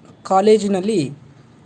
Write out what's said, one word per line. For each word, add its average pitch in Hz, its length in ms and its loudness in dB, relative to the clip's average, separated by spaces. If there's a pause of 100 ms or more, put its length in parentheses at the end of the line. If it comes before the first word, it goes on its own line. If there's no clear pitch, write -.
(240)
ಕಾಲೇಜಿನಲ್ಲಿ 196 880 0 (560)